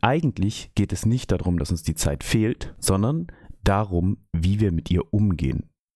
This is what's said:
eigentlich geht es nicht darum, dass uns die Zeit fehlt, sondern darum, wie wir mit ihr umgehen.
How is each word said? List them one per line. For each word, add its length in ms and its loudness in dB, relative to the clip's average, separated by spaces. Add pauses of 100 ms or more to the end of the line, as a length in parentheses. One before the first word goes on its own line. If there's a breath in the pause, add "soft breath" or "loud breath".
eigentlich 720 0
geht 180 0
es 140 -4
nicht 260 0
darum, 260 0
dass 120 -4
uns 120 -2
die 120 -2
Zeit 280 -2
fehlt, 560 -2
sondern 500 0 (360 loud breath)
darum, 540 2 (160)
wie 260 2
wir 120 4
mit 180 -4
ihr 240 0
umgehen. 560 0 (260)